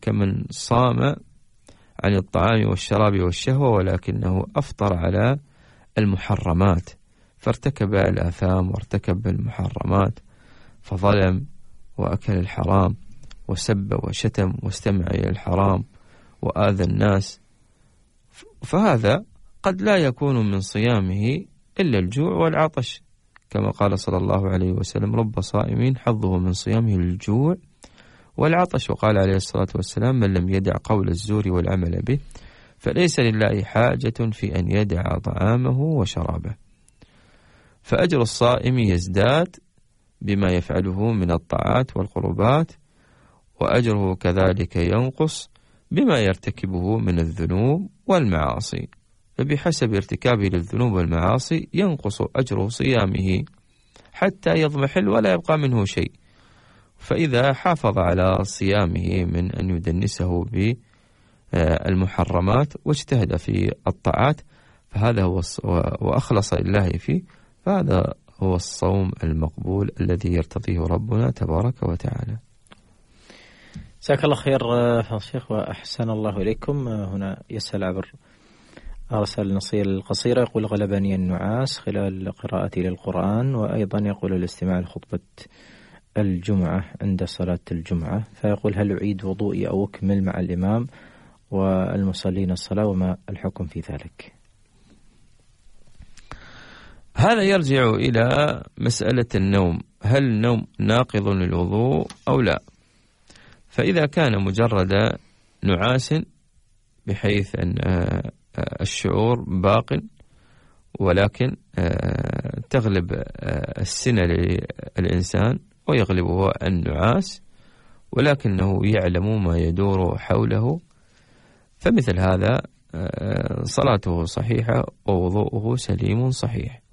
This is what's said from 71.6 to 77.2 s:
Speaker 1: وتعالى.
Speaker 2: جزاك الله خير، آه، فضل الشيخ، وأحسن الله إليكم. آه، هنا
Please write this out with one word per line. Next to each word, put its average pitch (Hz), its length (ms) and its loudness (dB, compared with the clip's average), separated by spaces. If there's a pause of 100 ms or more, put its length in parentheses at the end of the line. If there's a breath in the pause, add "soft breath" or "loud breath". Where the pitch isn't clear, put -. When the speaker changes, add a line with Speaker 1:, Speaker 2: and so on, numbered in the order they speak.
Speaker 1:
وتعالى. 107 560 -4 (1600 loud breath)
Speaker 2:
جزاك 139 220 0
الله 147 120 2
خير، 127 360 0
آه، 120 300 2
فضل 113 140 -6
الشيخ، - 340 -8
وأحسن 110 600 -6
الله 107 260 -4
إليكم. 117 520 -2
آه، 101 260 -6
هنا 98 360 -6